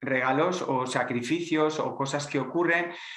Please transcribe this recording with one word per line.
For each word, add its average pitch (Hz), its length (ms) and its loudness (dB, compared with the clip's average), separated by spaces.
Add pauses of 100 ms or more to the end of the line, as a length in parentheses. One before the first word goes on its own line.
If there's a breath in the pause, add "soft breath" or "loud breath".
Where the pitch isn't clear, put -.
regalos 139 580 2
o 127 260 0
sacrificios 156 920 0
o 127 160 -2
cosas 143 300 -2
que 143 120 -2
ocurren 170 540 0 (240 loud breath)